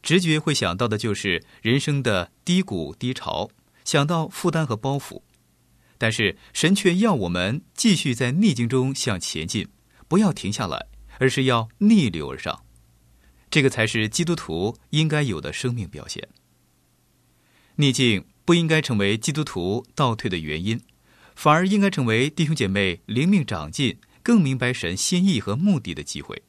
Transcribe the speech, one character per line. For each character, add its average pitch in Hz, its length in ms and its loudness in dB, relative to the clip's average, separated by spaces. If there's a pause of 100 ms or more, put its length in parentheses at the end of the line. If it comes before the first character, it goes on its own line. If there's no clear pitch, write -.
直 175 180 2
觉 156 180 0
会 151 160 -2
想 90 220 -2
到 120 120 0
的 107 80 0
就 104 160 -2
是 92 320 -2 (160)
人 120 180 0
生 143 240 -2
的 98 300 -2 (120)
低 180 180 2
谷 85 360 -6
低 123 140 -4
潮， - 380 -6 (340)
想 143 220 2
到 160 220 0
负 - 220 -2
担 160 160 0
和 113 100 -2
包 139 200 -4
袱。 - 260 -12 (760)
但 113 120 0
是 107 260 0 (160)
神 175 220 2
却 180 220 2
要 208 180 4
我 95 140 -2
们 92 340 -2 (120)
继 220 200 4
续 139 200 0
在 123 180 -2
逆 185 220 4
境 117 140 0
中 131 260 0
向 98 260 -4
前 80 260 -6
进， 95 220 -4 (400)
不 175 100 2
要 208 140 4
停 - 200 -6
下 104 140 -4
来， - 220 -8 (300)
而 131 100 4
是 131 160 0
要 117 240 2 (100)
逆 202 300 6
流 76 220 -4
而 67 80 -12
上。 - 260 -8 (880)
这 151 120 4
个 135 60 4
才 110 180 0
是 110 220 -2
基 165 160 -2
督 170 100 0
徒 98 440 -4 (120)
应 156 160 2
该 151 160 0
有 95 180 -2
的 71 120 -8
生 123 220 -4
命 104 140 -6
表 - 200 -14
现。 - 180 -12 (1500)
逆 143 160 4
境 117 340 2 (180)
不 170 100 4
应 170 120 2
该 156 160 2
成 117 160 -2
为 101 180 2
基 117 160 -4
督 151 120 -2
徒 98 500 -4
倒 120 220 0
退 110 120 -6
的 90 100 -2
原 78 240 -6
因， 110 180 -2 (560)
反 151 180 4
而 175 120 2
应 202 140 2
该 196 80 4
成 147 180 0
为 117 220 2
弟 165 160 0
兄 156 100 0
姐 110 120 0
妹 95 400 0
灵 127 220 0
命 180 180 2
长 78 240 -6
进、 117 280 -2 (240)
更 233 200 4
明 131 160 0
白 123 140 0
神 90 240 -4
心 180 280 0
意 165 160 2
和 101 140 -4
目 170 240 2
的 90 160 -6
的 73 80 -10
机 - 180 -10
会。 - 280 -14